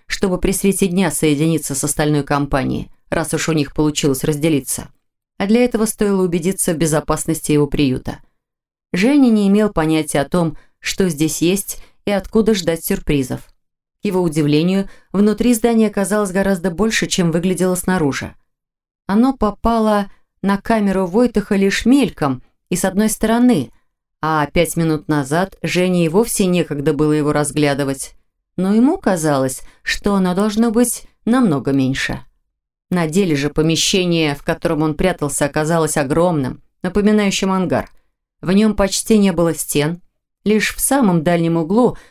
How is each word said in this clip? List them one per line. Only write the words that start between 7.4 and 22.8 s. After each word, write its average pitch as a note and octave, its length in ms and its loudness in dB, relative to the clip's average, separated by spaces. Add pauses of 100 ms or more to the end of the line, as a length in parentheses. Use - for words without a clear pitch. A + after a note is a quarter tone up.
его D3 160 4
приюта. C#3 520 -2 (720)
Женя B3+ 380 4
не G#3 180 2
имел G#3 240 2
понятия D#3 500 0
о C#3 80 -4
том, E3+ 280 0 (220)
что - 300 -2
здесь D3+ 320 -2
есть F3+ 420 -2 (220)
и G#3 60 -2
откуда G#3 440 2
ждать E3 280 -4
сюрпризов. D3 580 -2 (600)
К - 40 -10
его F#3 160 0
удивлению, E3 680 0 (220)
внутри G#3+ 420 2
здания A3+ 340 2
оказалось G#3 440 -2
гораздо F#3+ 400 0
больше, G#3+ 340 -2
чем E3+ 260 0
выглядело F3+ 440 0
снаружи. D#3+ 580 -2 (720)
Оно B3 300 2
попало G#3+ 760 0 (320)
на G3 160 0
камеру G3 480 0
Войтаха G#3 500 0
лишь G3 300 0
мельком F#3 560 0 (280)
и F3+ 60 -2
с F#3 100 -2